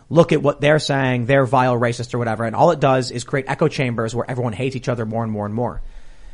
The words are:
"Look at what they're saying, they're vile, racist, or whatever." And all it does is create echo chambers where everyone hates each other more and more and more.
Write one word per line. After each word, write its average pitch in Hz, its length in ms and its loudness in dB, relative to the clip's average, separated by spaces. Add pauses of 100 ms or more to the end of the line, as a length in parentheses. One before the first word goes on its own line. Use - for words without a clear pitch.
"Look 127 240 6
at 147 80 2
what 139 180 0
they're 151 200 4
saying, 131 480 0
they're 139 180 4
vile, 127 340 2
racist, 117 340 -2
or 127 40 -2
whatever." 113 260 -2
And 110 100 -2
all 143 180 6
it 151 100 -2
does 131 300 2
is 117 120 -8
create 139 240 -4
echo 143 220 0
chambers 117 440 -4
where 117 160 -4
everyone 120 220 -2
hates 135 240 -4
each 127 140 -6
other 117 160 -4
more 110 180 -4
and 110 80 -4
more 104 140 -4
and 104 100 -6
more. 117 260 -4 (520)